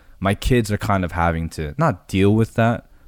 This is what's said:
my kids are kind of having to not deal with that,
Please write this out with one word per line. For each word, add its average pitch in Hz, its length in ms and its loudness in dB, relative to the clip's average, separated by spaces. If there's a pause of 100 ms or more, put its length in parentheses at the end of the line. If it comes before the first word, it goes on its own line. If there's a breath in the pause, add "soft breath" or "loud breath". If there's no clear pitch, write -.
(180 soft breath)
my 101 160 0
kids 113 380 0
are 101 60 0
kind 98 260 -2
of 85 80 -6
having 85 380 -2
to 73 260 -8
not 151 320 -2
deal 101 260 4
with 110 200 0
that, 113 320 0 (220 soft breath)